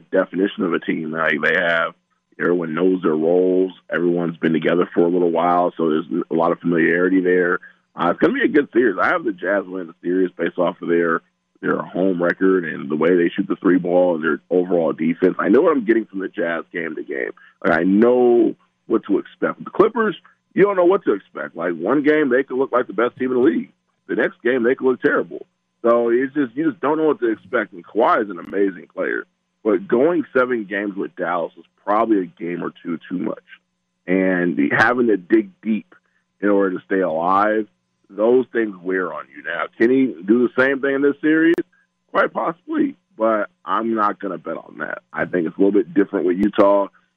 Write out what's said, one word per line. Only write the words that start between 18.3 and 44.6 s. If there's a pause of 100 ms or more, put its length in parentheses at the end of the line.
what
to
expect.
With
the
Clippers, (400)
you
don't
know
what
to
expect.
Like,
one
game,
they
could
look
like
the
best
team
in
the
league. (340)
The
next
game,
they
could
look
terrible. (360)
So
it's
just,
you
just
don't
know
what
to
expect.
And
Kawhi
is
an
amazing
player. (400)
But
going (120)
seven
games
with
Dallas
is (180)
probably
a
game
or (120)
two (100)
too
much. (640)
And (180)
having
to
dig (140)
deep (480)
in
order
to
stay
alive, (440)
those
things
wear
on (100)
you.
Now, (100)
can
he
do
the
same
thing
in
this
series? (560)
Quite
possibly, (220)
but (160)
I'm
not
gonna
bet
on